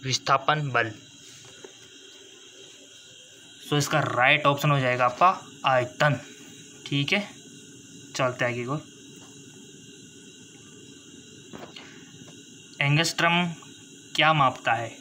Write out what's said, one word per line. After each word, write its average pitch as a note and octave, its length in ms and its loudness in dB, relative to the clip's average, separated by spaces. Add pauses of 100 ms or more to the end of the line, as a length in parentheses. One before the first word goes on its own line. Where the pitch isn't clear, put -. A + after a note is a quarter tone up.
विस्थापन, C#3 640 -2
बल। A#2+ 200 0 (2750)
So - 160 -2
इसका D3 220 0
right C3+ 460 2
option C#3+ 260 2
हो C#3 80 2
जाएगा B2+ 260 0
आपका E3+ 240 4 (360)
आयतन, C3+ 540 0 (640)
ठीक C#3+ 280 -2
है। G3+ 120 -2 (920)
चलते B2+ 300 -2
आगे A#2+ 200 -6
को, C3+ 100 -6 (4000)
एंगस्ट्रम E3 640 0 (720)
क्या D3+ 180 4
मापता C3 400 2
है? A#2 160 -4 (120)